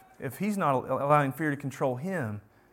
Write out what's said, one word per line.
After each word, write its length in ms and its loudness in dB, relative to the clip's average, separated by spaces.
if 180 -6
he's 200 0
not 120 2
al-, 360 0
allowing 280 4
fear 160 -2
to 80 0
control 400 -2
him, 440 -4